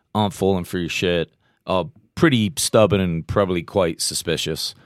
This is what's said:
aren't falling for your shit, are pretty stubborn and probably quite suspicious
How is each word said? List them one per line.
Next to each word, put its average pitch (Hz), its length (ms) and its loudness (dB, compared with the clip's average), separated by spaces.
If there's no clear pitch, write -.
aren't 104 200 0
falling 95 300 0
for 92 140 -6
your 87 100 -4
shit, 87 440 -2
are 92 200 0
pretty 127 420 4
stubborn 101 440 4
and 85 260 -2
probably 92 360 0
quite 87 400 -2
suspicious - 720 -4